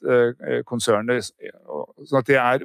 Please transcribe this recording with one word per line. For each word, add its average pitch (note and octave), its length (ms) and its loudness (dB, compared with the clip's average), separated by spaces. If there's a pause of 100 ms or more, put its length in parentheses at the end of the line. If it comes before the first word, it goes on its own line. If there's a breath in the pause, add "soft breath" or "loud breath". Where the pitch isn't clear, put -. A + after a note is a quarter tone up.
eh, A#2+ 300 2 (120)
eh, B2 180 -2
konsernet», A#2 680 -2 (340)
og, - 380 -10
sånn C#3+ 160 0
at A#2+ 60 -2
det C#3 120 4
er B2+ 280 2